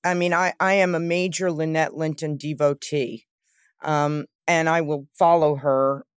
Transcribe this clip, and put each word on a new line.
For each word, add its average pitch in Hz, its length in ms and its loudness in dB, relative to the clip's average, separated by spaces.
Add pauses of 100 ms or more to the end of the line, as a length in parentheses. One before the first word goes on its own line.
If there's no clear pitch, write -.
I 180 120 0
mean, 175 180 0
I, 175 260 2
I 190 140 2
am 180 220 2
a 160 40 0
major 175 520 -2
Lynette 160 440 -2
Linton 156 420 -4
devotee, 143 880 -2 (560)
um, 147 420 -2 (220)
and 160 220 2
I 165 120 2
will 147 320 -6
follow 165 440 4
her 135 480 0 (120)